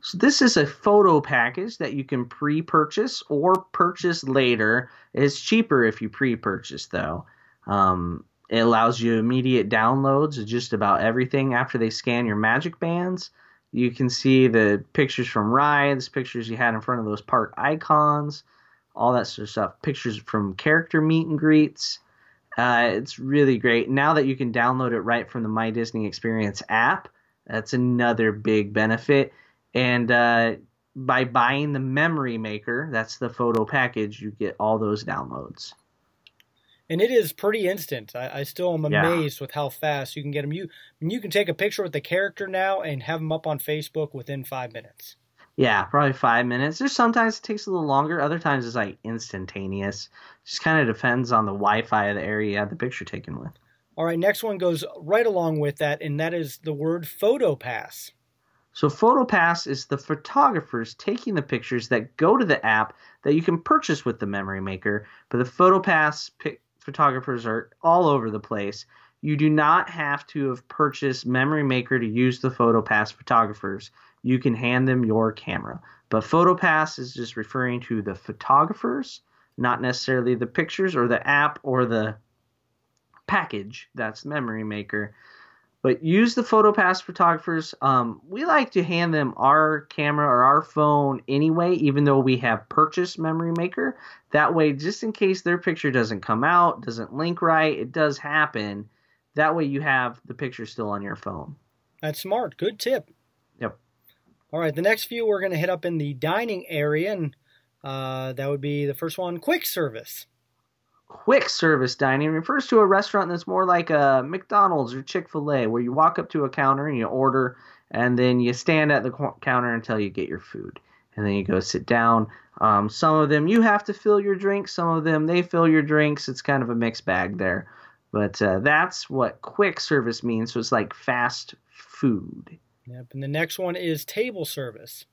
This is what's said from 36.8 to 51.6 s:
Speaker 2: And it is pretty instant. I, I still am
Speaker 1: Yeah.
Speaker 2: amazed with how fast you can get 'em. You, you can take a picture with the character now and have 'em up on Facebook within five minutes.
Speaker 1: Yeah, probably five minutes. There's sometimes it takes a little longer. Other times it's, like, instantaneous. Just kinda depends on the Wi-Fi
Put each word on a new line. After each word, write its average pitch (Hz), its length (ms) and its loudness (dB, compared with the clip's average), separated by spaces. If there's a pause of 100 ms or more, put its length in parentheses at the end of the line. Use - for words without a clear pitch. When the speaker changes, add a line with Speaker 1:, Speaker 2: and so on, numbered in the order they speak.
Speaker 2:
And 170 140 0
it 233 80 4
is 214 240 2
pretty 208 340 -2
instant. 147 480 -8
I, 131 240 -8
I - 40 -4
still 180 280 -4
am 156 140 -2
Speaker 1:
Yeah. 151 200 4
Speaker 2:
amazed 160 360 -2
with 135 100 -12
how 147 160 -4
fast 143 480 -6
you 147 60 -10
can 143 80 -8
get 143 120 -4
'em. 147 120 -6
You, 185 140 -10 (320)
you 185 200 -4
can 185 100 -8
take 196 200 0
a 151 40 -2
picture 202 280 -4
with 175 100 -6
the 147 80 -4
character 190 480 -4
now 190 320 0
and 147 220 -6
have 156 180 -4
'em 156 100 -4
up 160 160 -4
on 151 120 -2
Facebook 151 560 -6
within 139 280 -10
five 127 300 -10
minutes. - 440 -20 (400)
Speaker 1:
Yeah, 110 280 4
probably 143 300 2
five 120 320 2
minutes. 135 320 -2
There's 269 140 -2
sometimes 233 460 2
it - 40 -18
takes 208 240 -8
a 196 40 -6
little 170 160 -2
longer. 143 360 2
Other 151 160 -2
times 139 280 0
it's, 117 100 -10
like, 104 280 -4
instantaneous. 98 1040 -8 (380)
Just - 160 -10
kinda 160 240 4
depends 120 440 0
on 110 140 2
the 101 80 -4
Wi-Fi 104 540 0